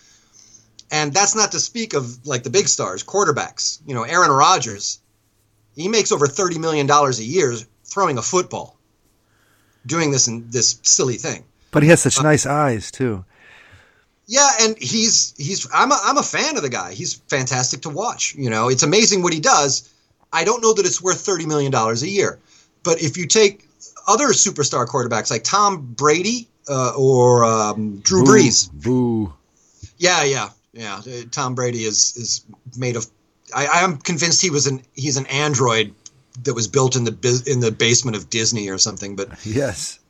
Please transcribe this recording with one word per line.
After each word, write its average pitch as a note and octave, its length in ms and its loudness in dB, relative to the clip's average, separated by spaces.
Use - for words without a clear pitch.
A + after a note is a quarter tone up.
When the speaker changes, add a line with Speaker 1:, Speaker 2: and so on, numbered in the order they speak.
Speaker 1:
And D3 240 -2
that's G3+ 220 2
not G#3 160 0
to D#3+ 80 -6
speak A3+ 340 -6
of, B2+ 320 -6
like, B2+ 180 -6
the B2+ 60 -8
big F#3+ 200 0
stars, G2 340 -4
quarterbacks. D3 840 -2
You C#3+ 80 -10
know, A#2 100 -4
Aaron E3 280 2
Rodgers, C3+ 720 0
he E3+ 140 -6
makes G#3+ 240 2
over C#3+ 140 2
thirty E3+ 320 -2
million D#3 280 0
dollars C#3 320 4
a A2 60 -10
year C3+ 300 0
throwing F3 340 -2
a A2 40 -6
football, F3+ 560 -4
doing D3+ 260 -2
this B2+ 160 2
and A#2 220 -6
this A#2 320 -2
silly C3 340 2
thing. F#2+ 280 -10
Speaker 2:
But D3+ 120 4
he D#3 60 8
has E3+ 120 8
such - 160 2
Speaker 1:
Uh, C3+ 60 0
Speaker 2:
nice D3+ 240 4
eyes, C3+ 420 -2
too. G#2+ 340 -4
Speaker 1:
Yeah, C4+ 240 4
and A3 180 2
he's, G#3+ 580 0
he's, D3 340 -6
I'm G#3+ 200 4
a, B3+ 120 2
I'm C4 140 2
a - 60 4
fan B3+ 340 -2
of F3+ 60 -4
the C3+ 60 -2
guy. F#2+ 260 -8
He's D#3 180 -8
fantastic C3 540 -2
to D#3+ 80 -8
watch. G3 420 -6
You C3+ 160 -6
know, A2 200 0
it's C3 120 2
amazing F#3+ 400 4
what F3 120 0
he D#3+ 60 -4
does. D3+ 480 0
I E3 120 0
don't A3+ 180 -2
know A3 100 4
that G3 100 0
it's - 160 -4
worth F3+ 220 -2
thirty E3+ 240 -2
million D3 260 -2
dollars A2+ 300 0
a D#3 60 -4
year. F#3 320 -2
But E3 220 -2
if D3 140 -4
you F3 100 -6
take G#3 420 2
other A#3+ 220 4
superstar C3+ 580 0
quarterbacks A#2 420 -2
like - 140 -4
Tom F#3+ 520 0
Brady, F3+ 520 0
uh, C3 300 -2
or, B2 460 6
um, G#2+ 560 0
Drew B2+ 260 2
Speaker 2:
Boo, C3+ 60 8
Speaker 1:
Brees. - 400 6
Speaker 2:
boo. A2+ 600 -2
Speaker 1:
Yeah, E3+ 240 2
yeah, C3 260 -2
yeah. G#2+ 340 -12
Uh, B2 220 -12
Tom B2+ 240 -4
Brady B2 300 -4
is, G#2+ 340 0
is - 260 -8
made B2 160 -4
of, A2+ 100 -8
I, C#3 120 -2
I'm F3 300 0
convinced E3+ 440 -2
he F#3 80 0
was C#3+ 160 0
an, C3 160 -4
he's C3 220 -4
an C3 100 -6
android B2 640 0
that B2 140 -4
was A2+ 120 -4
built C3 280 2
in A#2+ 80 0
the A2+ 80 -2
bus-, B2 320 -2
in C3+ 160 0
the A#2 120 0
basement A#2 460 0
of F2 140 -12
Disney A2 380 -2
or F#2+ 100 -4
something. G2+ 360 -4
But G2 300 -10
Speaker 2:
Yes. A2 540 -6